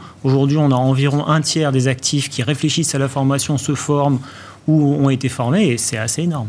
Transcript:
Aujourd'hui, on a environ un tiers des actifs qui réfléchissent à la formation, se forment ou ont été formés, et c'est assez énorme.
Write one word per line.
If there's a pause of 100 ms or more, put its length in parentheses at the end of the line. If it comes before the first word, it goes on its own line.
(220)
Aujourd'hui,
on
a
environ
un
tiers
des
actifs
qui
réfléchissent
à
la
formation,
se
forment (460)
ou
ont
été
formés,
et
c'est
assez
énorme.